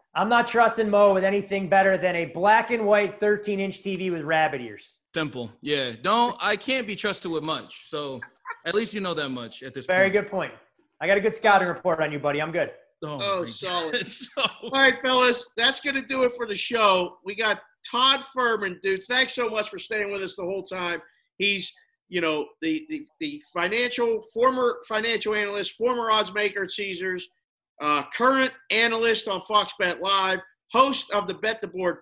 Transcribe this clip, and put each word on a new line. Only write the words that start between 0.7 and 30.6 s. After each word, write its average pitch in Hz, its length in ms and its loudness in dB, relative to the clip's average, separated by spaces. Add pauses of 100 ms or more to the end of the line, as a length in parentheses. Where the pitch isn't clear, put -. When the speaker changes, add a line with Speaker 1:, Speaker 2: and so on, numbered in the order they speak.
Speaker 1:
Mo 202 240 8
with 185 100 2
anything 196 440 0
better 190 280 6
than 180 200 0
a 170 100 -2
black 214 440 4
and 226 160 0
white 208 340 2
thirteen-inch 208 600 0
T 196 140 -4
V 185 140 -4
with 165 120 -4
rabbit 151 380 2
ears. 110 360 -14 (180)
Speaker 2:
Simple. 123 360 -4 (120)
Yeah. 135 300 -2 (100)
Don't, 214 380 2
I 208 160 0
can't 254 300 -4
be 202 80 -6
trusted 190 360 -6
with 160 120 -4
much. 151 460 -8
So 139 320 -8 (460)
at 170 80 -4
least 220 180 -2
you 208 80 -6
know 180 140 -4
that 147 160 -4
much 120 320 -12
at 131 100 -14
this 131 140 -12
Speaker 1:
Very 190 240 4
Speaker 2:
point. - 20 -6 (120)
Speaker 1:
good 202 60 -12
point. 160 220 -4 (480)
I 151 60 -4
got 196 100 6
a 208 40 2
good 214 140 0
scouting 196 340 6
report 165 340 0
on 151 100 -2
you, 147 60 -6
buddy. 147 240 0
I'm 160 100 -6
good. 156 180 -2 (320)
Speaker 2:
Oh, 151 200 -8
Speaker 3:
Oh, 196 180 0
Speaker 2:
my 170 60 -4
Speaker 3:
solid. 175 460 -4
Speaker 2:
God. 220 160 -4
<laughs> - 20 -14
So - 320 -10 (220)
Speaker 3:
All 240 80 -8
right, 262 280 4
fellas, 254 560 2
that's 262 240 2
gonna 269 220 -2
do 262 220 0
it 247 120 4
for 240 100 -6
the 208 80 -4
show. 196 680 2
We 196 100 -8
got 208 260 0 (300)
Todd 262 320 4 (120)
Furman, 220 480 -2
dude. 190 220 0
Thanks 254 300 0
so 240 140 -2
much 214 220 -4
for 190 80 -12
staying 208 340 -4
with 196 100 -6
us 185 140 -8
the 190 60 -8
whole 185 220 -4
time. 175 360 -6 (380)
He's, 196 340 0 (360)
you 180 120 -4
know, 156 260 -2 (140)
the, 156 300 -4
the, 151 160 -10 (140)
the 147 200 -10 (140)
financial, 226 680 -2 (100)
former 247 520 0
financial 214 480 -2
analyst, 202 420 -4
former 233 340 -2
odds 214 240 0
maker 202 300 -2
at 185 60 -8
Caesars, 185 560 -6 (560)
uh, 147 200 0 (120)
current 262 380 2 (180)
analyst 226 560 2
on 190 160 -4
Fox 208 360 0
Bet 175 240 -2
Live, 190 360 2 (320)